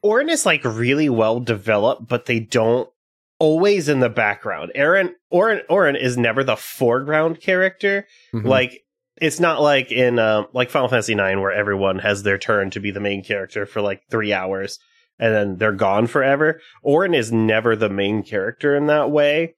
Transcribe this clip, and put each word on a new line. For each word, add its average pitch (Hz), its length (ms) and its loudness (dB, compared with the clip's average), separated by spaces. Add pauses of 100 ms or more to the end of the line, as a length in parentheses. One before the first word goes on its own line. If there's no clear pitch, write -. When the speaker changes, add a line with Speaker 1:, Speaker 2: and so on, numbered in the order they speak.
Speaker 1:
Auron 240 280 2
is, 294 160 0
like, 151 180 0
really 127 440 0
well 113 300 2
developed, 113 680 0
but 120 180 -4
they 117 140 0
don't 117 500 0 (480)
always 165 500 2
in 143 120 2
the 123 100 2
background. 104 640 -4
Aaron, 180 400 0 (160)
Auron, 202 400 2
Auron 160 260 4
is 123 220 -2
never 117 260 0
the 113 120 0
foreground 147 840 -2
character. 190 680 -2 (260)
Speaker 2:
Mm-hmm. 113 140 -4
Speaker 1:
Like, 127 360 0 (340)
it's 156 220 -2
not 165 220 2
like 143 300 2
in, 120 260 2
uh, 110 360 2
like, 123 180 -2
Final 131 180 0
Fantasy 113 240 0
nine, 98 280 0
where 95 100 -2
everyone 98 480 0
has 101 240 -2
their 98 160 0
turn 101 320 -2
to 107 80 -10
be 101 100 -6
the 98 100 -8
main 101 240 -4
character 101 440 -6
for, 110 140 -6
like, 98 280 -4
three 104 240 -2
hours 95 460 -6 (400)
and 113 160 2
then 101 220 -2
they're 107 140 2
gone 101 360 2
forever. 143 540 0 (220)
Auron 170 300 2
is 117 180 0
never 110 440 2
the 107 140 -2
main 98 340 -2
character 113 520 -4
in 147 120 -2
that 147 240 0
way 151 460 0